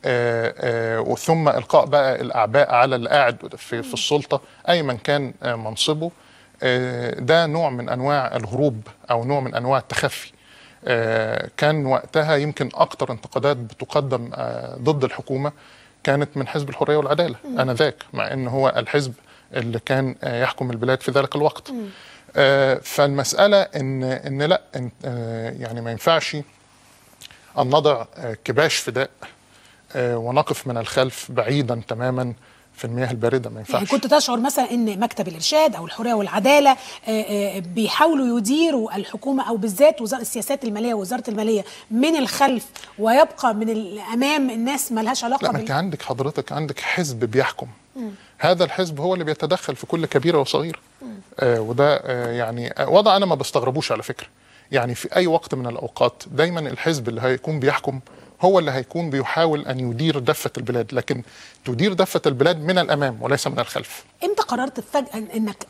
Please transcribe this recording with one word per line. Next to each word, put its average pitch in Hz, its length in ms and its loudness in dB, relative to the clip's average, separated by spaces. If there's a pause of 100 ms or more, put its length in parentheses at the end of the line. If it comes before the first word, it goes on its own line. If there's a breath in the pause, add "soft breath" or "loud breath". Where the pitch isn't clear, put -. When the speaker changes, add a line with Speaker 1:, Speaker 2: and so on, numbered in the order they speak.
Speaker 1:
آه، 120 540 0
آه، 113 420 -2
وثم 151 480 2
إلقاء 127 380 4
بقى 135 340 2
الأعباء 123 540 2
على 127 220 4
اللي 117 140 -4
قاعد 131 260 4 (200)
في، - 260 -8
في - 60 -12
Speaker 2:
مم. 247 60 -8
Speaker 1:
السلطة 147 460 0 (280 loud breath)
أيا 160 240 2
كان، 135 500 -2
آه، 123 120 -2
منصبه، 151 560 -2 (520 soft breath)
آه، 123 580 0
ده 160 260 4
نوع 156 240 0
من 123 180 -6
أنواع 127 480 -2
الهروب 120 440 -2 (300)
أو 117 140 0
نوع 139 160 0
من 127 140 -6
أنواع 127 240 0
التخفي. - 560 -4 (520 loud breath)
آه، 113 720 0
كان 151 300 2
وقتها 151 500 2
يمكن 143 380 -2
أكتر 147 380 0
انتقادات 131 440 -2
بتقدم، 123 800 -4
آه، 120 420 -8
ضد 135 280 2
الحكومة 135 480 -4 (520 loud breath)
كانت 143 320 0
من 135 120 -4
حزب 143 200 -4
الحرية 147 280 0
والعدالة 147 480 0
Speaker 2:
مم. 262 160 -4
Speaker 1:
آنذاك، 131 340 2 (180)
مع 107 200 -4
إن 131 160 -4
هو 135 280 2
الحزب 127 360 -2 (420 soft breath)
اللي 117 240 -4
كان، 131 460 -2
آه، 123 180 -2
يحكم 127 280 -4
البلاد 120 300 0
في - 100 -4
ذلك 135 260 0
الوقت. 151 340 -2
Speaker 2:
مم. 233 160 -8 (500 loud breath)
Speaker 1:
آه، 135 460 4
فالمسألة 151 800 4
إن، 135 420 -4
إن 135 380 -4
لا، 165 200 2 (140)
إن، 123 140 -6 (140)
آه، 117 460 -6
يعني، 120 300 -8
ما 117 100 -6
ينفعش 156 440 0
أن 151 80 -6 (1160 loud breath)
نضع، 139 460 4 (120)
آه، 113 280 -8
كباش 143 320 2
فداء، 127 340 -2 (840 loud breath)
آه، 120 200 -2
ونقف 127 500 -2
من 123 100 -4
الخلف 127 540 -2
بعيداً 123 580 -2
تماماً 123 460 -4 (420 soft breath)
في - 80 -10
المياه 120 260 -4
الباردة، 120 400 0
ما 113 100 -12
Speaker 2:
يعني 107 80 -14
Speaker 1:
ينفعش. - 220 0
Speaker 2:
كنت 269 160 2
تشعر 262 340 2
مثلًا 262 300 0
إن 220 300 0
مكتب 220 280 -2
الإرشاد 294 480 2
أو 170 80 -8
الحرية 226 300 -2
والعدالة، 247 560 6
آه، 254 60 4 (320 loud breath)
آه، 202 500 -2
بيحاولوا 240 800 2
يديروا 262 580 2
الحكومة 247 520 -2
أو 233 80 0
بالذات 240 440 4
وزارة 233 200 -4
السياسات 262 440 -4
المالية 226 300 -2
ووزارة 214 340 -4
المالية 214 360 0 (260 loud breath)
من 285 260 4
الخلف، 262 500 2 (320 loud breath)
ويبقى 233 560 4
من 220 140 0
الأمام 226 800 0
الناس 247 420 -2
ما 220 80 0
لهاش 240 240 -2
علاقة 254 180 0
Speaker 1:
لا، - 60 2
ما - 40 2
Speaker 2:
بال- - 80 0
Speaker 1:
أنت 117 100 -6
عندك 151 320 -2
حضرتك، 135 500 -4
عندك 147 280 -6
حزب 131 440 -2
بيحكم. 123 420 -2 (300)
Speaker 2:
مم. 233 140 -8 (280 loud breath)
Speaker 1:
هذا 175 260 4
الحزب 160 360 -4
هو 180 140 -2
اللي 175 100 -4
بيتدخل 151 520 -4
في - 100 -12
كل 165 200 -2
كبيرة 156 320 2
وصغيرة. 147 400 -2 (240)
Speaker 2:
مم. 262 60 -16 (320)
Speaker 1:
آه، 120 200 4
وده، 135 360 2
آه، 123 340 -4
يعني، 120 420 -4
آه، - 160 -2
وضع 196 280 6
أنا 202 100 2
ما 170 80 2
بستغربوش 131 580 -2
على 110 100 -2
فكرة. - 240 -10 (460 soft breath)
يعني، 123 220 0
في - 220 -6
أي 180 100 4
وقت 165 280 0
من 127 120 -6
الأوقات 120 600 -2
دايمًا 165 340 0
الحزب 139 480 -4
اللي 113 140 -6
هيكون 131 380 0
بيحكم 135 400 0 (420 loud breath)
هو 185 160 6
اللي 156 120 2
هيكون 147 400 -4
بيحاول 147 560 0
أن 127 240 -4
يدير 143 280 0
دفة 135 380 -2
البلاد، 120 360 -4
لكن 123 300 -4 (420 loud breath)
تدير 131 280 0
دفة 185 340 2
البلاد 147 340 4
من 180 180 2
الأمام 143 440 0
وليس 135 240 0
من 135 120 -2
الخلف. - 460 -6 (200)
Speaker 2:
إمتى 415 180 0
قررت 254 380 -4
فجأة 254 360 -4 (180)
إنك 220 360 -4